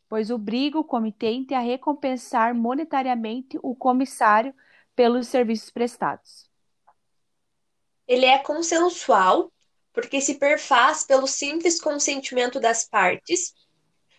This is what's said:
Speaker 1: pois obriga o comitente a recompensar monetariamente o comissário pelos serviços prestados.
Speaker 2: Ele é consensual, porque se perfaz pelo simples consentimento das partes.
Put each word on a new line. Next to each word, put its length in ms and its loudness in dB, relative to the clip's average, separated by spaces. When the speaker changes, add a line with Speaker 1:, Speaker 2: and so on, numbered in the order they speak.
Speaker 1:
pois 220 -4
obriga 480 -2
o 60 0
comitente 720 -4
a 40 0
recompensar 960 -2
monetariamente 1080 -4
o 100 -6
comissário 800 0
pelos 320 4
serviços 440 -2
prestados. 760 -6
Speaker 2:
Ele 200 4
é 100 6
consensual, 1120 2
porque 300 -4
se 140 -4
perfaz 680 2
pelo 220 2
simples 560 -2
consentimento 800 -4
das 280 0
partes. 680 0